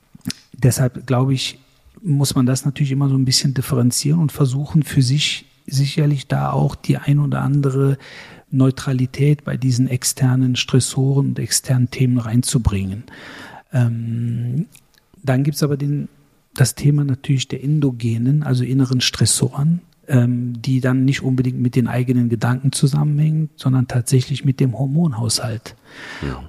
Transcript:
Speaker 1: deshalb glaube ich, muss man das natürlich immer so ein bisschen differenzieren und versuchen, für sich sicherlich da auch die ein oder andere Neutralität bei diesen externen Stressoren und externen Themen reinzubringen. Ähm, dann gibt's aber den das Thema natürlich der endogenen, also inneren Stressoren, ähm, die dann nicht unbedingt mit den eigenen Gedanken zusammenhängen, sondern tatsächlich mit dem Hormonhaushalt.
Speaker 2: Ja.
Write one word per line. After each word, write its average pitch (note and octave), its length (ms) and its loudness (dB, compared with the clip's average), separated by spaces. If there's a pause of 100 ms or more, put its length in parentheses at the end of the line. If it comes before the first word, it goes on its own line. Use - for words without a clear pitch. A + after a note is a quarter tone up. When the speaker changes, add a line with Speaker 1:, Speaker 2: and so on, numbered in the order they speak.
(540)
Speaker 1:
deshalb B2+ 540 0
glaube C3 260 2
ich, - 240 -4 (440)
muss C#3+ 340 0
man B2+ 100 4
das C3 180 0
natürlich C#3 280 -2
immer C#3 180 0
so C3+ 60 2
ein C3+ 100 2
bisschen C3 280 0
differenzieren C3 680 0
und D3+ 100 2
versuchen, C#3+ 520 0
für - 180 0
sich C3+ 440 -2 (200)
sicherlich C#3 640 0
da C#3 240 -2
auch C#3+ 240 0
die - 220 -2
ein C#3+ 220 2
oder C3+ 220 0
andere C#3 560 2 (540)
Neutralität C3 920 2
bei C#3 140 -4
diesen B2+ 300 2
externen B2+ 680 0
Stressoren C3+ 720 0
und B2+ 120 -4
externen B2+ 500 0
Themen B2+ 300 2
reinzubringen. A2 840 0 (720)
Ähm, A#2 960 -2 (560)
dann C3+ 200 0
gibt's D3 200 -2
aber D3 120 0
den C#3+ 320 -4 (520)
das - 160 2
Thema D3 280 2
natürlich C3+ 440 -2
der C3+ 160 -10
endogenen, C3 800 0
also B2+ 200 0
inneren B2+ 380 0
Stressoren, C#3+ 800 0 (280)
ähm, A#2+ 520 0
die C3 200 0
dann C3 240 2
nicht C3+ 160 0
unbedingt B2+ 380 0
mit B2 160 0
den A#2+ 120 2
eigenen B2 420 0
Gedanken A#2+ 420 0
zusammenhängen, D3+ 840 0
sondern C3 320 0
tatsächlich B2+ 560 0
mit C3+ 160 0
dem B2+ 180 0
Hormonhaushalt. A#2 960 -2 (520)
Speaker 2:
Ja. C2 220 -8